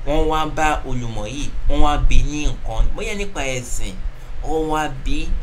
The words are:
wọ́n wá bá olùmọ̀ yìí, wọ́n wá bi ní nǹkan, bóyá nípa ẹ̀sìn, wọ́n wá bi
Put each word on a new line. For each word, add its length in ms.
wọ́n 240
wá 180
bá 220
olùmọ̀ 440
yìí, 220
wọ́n 160
wá 160
bi 200
ní 280
nǹkan, 460
bóyá 240
nípa 280
ẹ̀sìn, 500
wọ́n 300
wá 120
bi 260